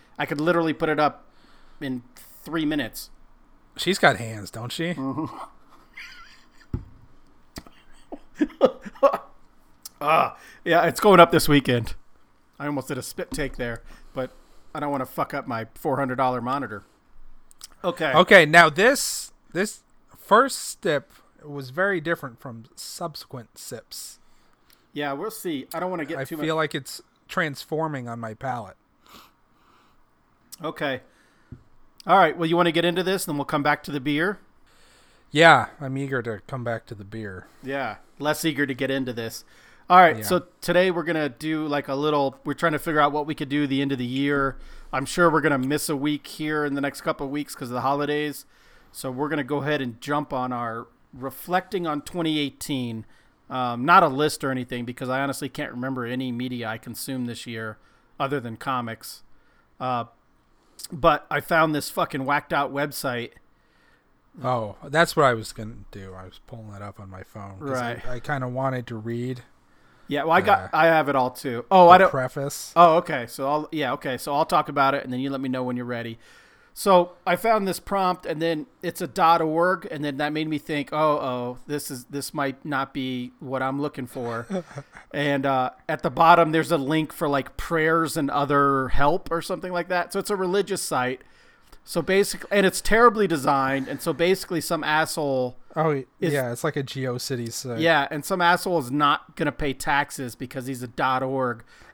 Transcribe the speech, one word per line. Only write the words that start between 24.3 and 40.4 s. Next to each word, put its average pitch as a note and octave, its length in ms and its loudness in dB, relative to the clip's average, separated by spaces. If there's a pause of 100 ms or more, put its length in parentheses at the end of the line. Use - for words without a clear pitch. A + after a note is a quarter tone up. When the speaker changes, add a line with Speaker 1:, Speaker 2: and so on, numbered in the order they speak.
Speaker 1:
Yeah, D3 200 -4
we'll F#3 180 -8
see. E3 420 -6
I E3 60 -6
don't F#3 100 -4
wanna F3 160 -6
get D3+ 140 -8
Speaker 2:
I C3 60 -6
Speaker 1:
too E3 120 -10
Speaker 2:
feel D#3 180 -2
Speaker 1:
much - 0 -
Speaker 2:
like D#3 200 -2
it's - 260 -10 (260)
transforming D3+ 800 -6
on A#2 120 -8
my A2 160 -10
palate. B2 420 -8 (1900)
Speaker 1:
Okay. D3 380 -4 (1040)
All F#3 140 6
right, E3 180 4
well, E3+ 100 -2
you E3 80 2
wanna E3+ 160 4
get E3 140 2
into F3 180 2
this, F#3 220 0
then D#3+ 120 -4
we'll C#3 80 -2
come D3 180 -2
back D3 200 2
to - 80 -10
the C#3 80 -4
beer? D3+ 400 -2 (920)
Speaker 2:
Yeah, D3 360 8 (140)
I'm C3+ 160 -6
eager C3+ 240 -4
to G#2+ 260 -8
come B2+ 160 -8
back A#2 240 -6
to A2+ 80 -14
the G2+ 80 -16
beer. G2 440 -12 (160)
Speaker 1:
Yeah, C3 340 -6 (220)
less D3+ 260 -2
eager C#3+ 220 0
to C3 80 -4
get C3+ 160 -2
into C3 200 -2
this. A#2 320 -8 (460)
All F3 100 10
right, D#3+ 180 8
Speaker 2:
Yeah. A2 60 -10
Speaker 1:
so F3 240 0 (120)